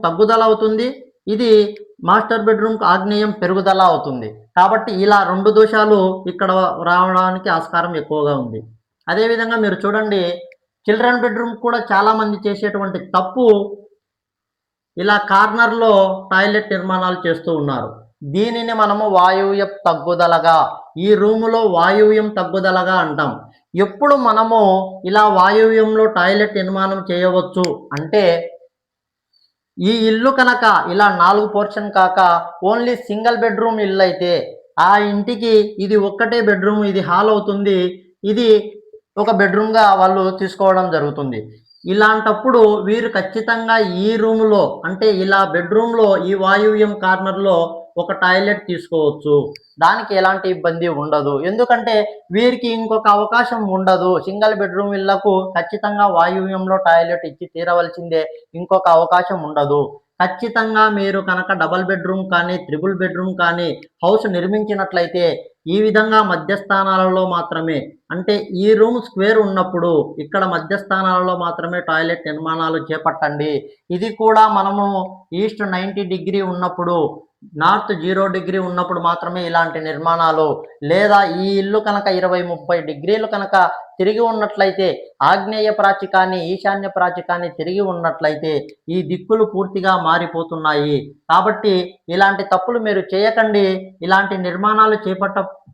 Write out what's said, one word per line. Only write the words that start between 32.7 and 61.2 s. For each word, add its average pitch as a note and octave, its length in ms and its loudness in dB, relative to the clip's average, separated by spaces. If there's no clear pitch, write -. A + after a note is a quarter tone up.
సింగిల్ A3 360 0
బెడ్‌రూమ్ A3 420 0
ఇల్లు F#3+ 220 2
అయితే F3 220 -2
ఆ F#3+ 40 6
ఇంటికి A3 420 -2
ఇది G#3+ 120 2
ఒక్కటే A3+ 300 -2
బెడ్‌రూమ్, G#3 400 0
ఇది F#3+ 180 0
హాల్ G3 260 2
అవుతుంది, G3+ 460 0
ఇది A3+ 180 2
ఒక A3 180 0
బెడ్‌రూమ్‌గా G#3+ 460 2
వాళ్ళు F#3+ 220 2
తీసుకోవడం F#3+ 440 2
జరుగుతుంది. C#3+ 440 -4
ఇలాంటప్పుడు A3 680 2
వీరు A3 280 0
ఖచ్చితంగా A3+ 600 -2
ఈ G#3+ 40 2
రూములో A3 380 2
అంటే G3 200 0
ఇలా G3 180 2
బెడ్‌రూమ్లో G#3+ 520 2
ఈ G3 140 0
వాయువ్యం G#3 500 2
కార్నర్లో F#3+ 520 0
ఒక E3+ 100 -4
టాయిలెట్ G3 460 2
తీసుకోవచ్చు. D3+ 640 -2
దానికి G#3 360 0
ఎలాంటి F#3+ 360 0
ఇబ్బంది E3 320 -2
ఉండదు. D3 320 0
ఎందుకంటే A#3 460 0
వీరికి B3 420 0
ఇంకొక A3 300 -2
అవకాశం A#3 440 0
ఉండదు. F#3 340 2
సింగిల్ G#3+ 340 0
బెడ్‌రూమ్ G3+ 380 -4
ఇళ్లకు G3 340 0
ఖచ్చితంగా G#3 500 -2
వాయువ్యంలో F#3+ 600 0
టాయిలెట్ E3+ 440 2
ఇచ్చి F3+ 240 -14
తీరవలసిందే, E3+ 680 -2
ఇంకొక F#3 280 0
అవకాశం F3+ 420 2
ఉండదు. C#3+ 320 0
ఖచ్చితంగా A3 640 0
మీరు G3 220 -2